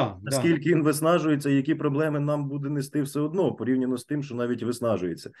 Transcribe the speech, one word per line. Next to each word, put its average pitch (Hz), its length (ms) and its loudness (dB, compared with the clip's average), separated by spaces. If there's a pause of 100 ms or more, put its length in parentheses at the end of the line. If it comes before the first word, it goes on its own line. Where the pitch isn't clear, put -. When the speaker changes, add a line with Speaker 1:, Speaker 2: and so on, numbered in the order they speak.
Speaker 1:
да. 101 180 -4
Speaker 2:
наскільки 139 480 2
він 160 120 4
виснажується 151 680 2
і 139 40 4
які 139 200 2
проблеми 147 460 0
нам 147 280 -2
буде 139 200 -6
нести 147 340 -2
все 143 180 -4
одно, 156 340 0
порівняно 127 420 0
з 120 80 -8
тим, 147 180 -4
що 139 120 -10
навіть 120 280 -2
виснажується. 107 680 -2 (100)